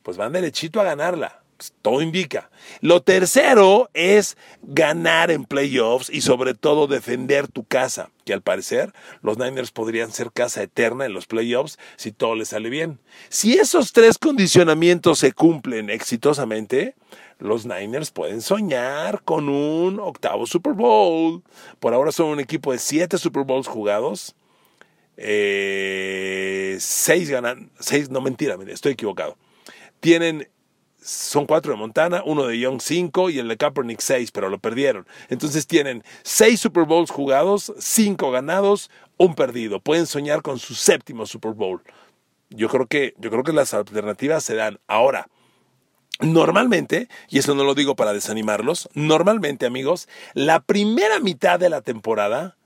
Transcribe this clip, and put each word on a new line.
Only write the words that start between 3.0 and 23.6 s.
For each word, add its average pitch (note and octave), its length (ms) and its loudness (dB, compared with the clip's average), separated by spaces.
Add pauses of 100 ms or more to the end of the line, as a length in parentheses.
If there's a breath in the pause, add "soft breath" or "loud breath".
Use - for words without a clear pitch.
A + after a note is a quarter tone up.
tercero G3+ 920 6
es F#3+ 440 2 (240 loud breath)
ganar D#3+ 680 2
en D3 140 0
playoffs C3 680 0
y D3 120 -6
sobre B2+ 320 2
todo D3+ 340 2
defender C3 600 -2
tu A#2+ 160 -12
casa, B2+ 460 -2 (120)
que - 80 -6
al G2 100 -2
parecer G2 520 -2 (280 loud breath)
los A2 160 -2
Niners B2+ 340 -6
podrían A2+ 420 -4
ser A#2 180 -8
casa A#2+ 320 -4
eterna A#2+ 420 -2
en A2+ 60 -6
los F#2 160 -10
playoffs A#2+ 500 -2 (200 loud breath)
si G#2+ 160 -10
todo A2+ 220 -2
les A2 120 -6
sale A2 220 -8
bien. D#3 280 -6 (300 loud breath)
Si A#3 300 2
esos F4 340 2
tres A3+ 260 8
condicionamientos F3 1040 4
se C3+ 140 4
cumplen C3 560 0
exitosamente, B2 1040 -2 (440 loud breath)
los A2 260 -4
Niners A2 460 -8
pueden F#2+ 300 -8
soñar E3 840 -2
con D3+ 260 -2
un D#3+ 500 -2
octavo C#3 480 -4
Super F3+ 240 -2
Bowl. F3+ 720 2 (380 loud breath)
Por A#2 120 0
ahora C#3+ 200 2
son E3 140 0
un D3 120 -4
equipo C#3 320 -4
de A#2+ 80 -4
siete E3 380 -2
Super C#3+ 260 -4
Bowls C3 240 -2